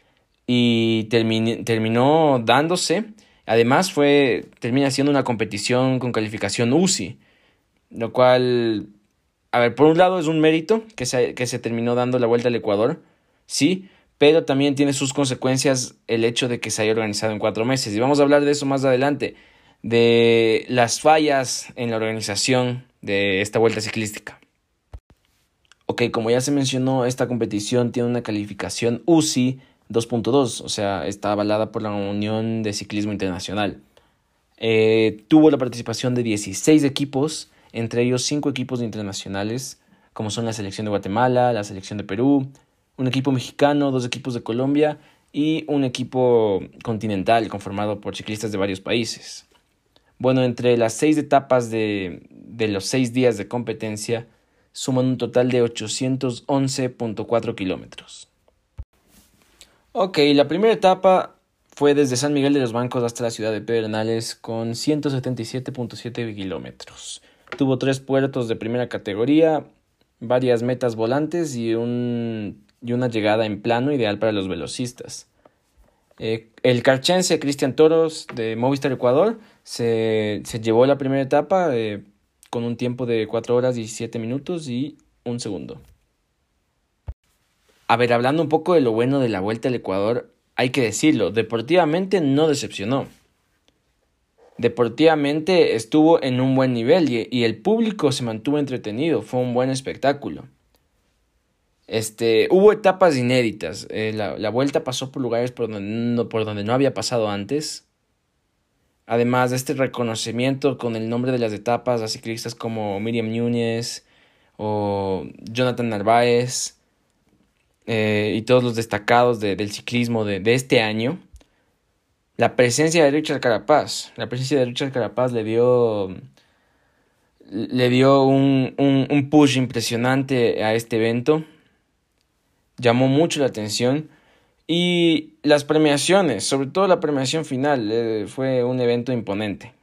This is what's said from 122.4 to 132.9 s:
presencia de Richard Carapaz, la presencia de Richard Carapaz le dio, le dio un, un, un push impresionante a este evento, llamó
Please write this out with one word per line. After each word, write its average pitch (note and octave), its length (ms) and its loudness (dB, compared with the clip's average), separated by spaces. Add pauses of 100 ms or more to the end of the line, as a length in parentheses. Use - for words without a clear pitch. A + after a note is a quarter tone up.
presencia D3+ 480 4
de C#3 80 6
Richard D3+ 300 -2
Carapaz, A2+ 720 0
la A2+ 140 -8
presencia C3 280 -2
de B2+ 80 2
Richard C3 260 -6
Carapaz B2 420 -2
le A2+ 100 -2
dio, A2+ 720 2 (1300)
le B2 400 -2
dio C3+ 340 6
un, C3+ 540 2
un, C3+ 320 2
un C#3+ 200 0
push C#3+ 280 6
impresionante B2 1080 0
a G#2+ 120 2
este A#2 200 -4
evento, A#2+ 480 0 (1300)
llamó A#2+ 300 4